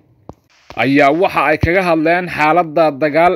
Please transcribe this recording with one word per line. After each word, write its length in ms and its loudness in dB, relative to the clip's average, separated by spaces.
ayaa 360 2
waxa 340 -2
ay 120 0
kaga 260 0
hadleen 460 0
xaaladda 640 0
dagaal 440 0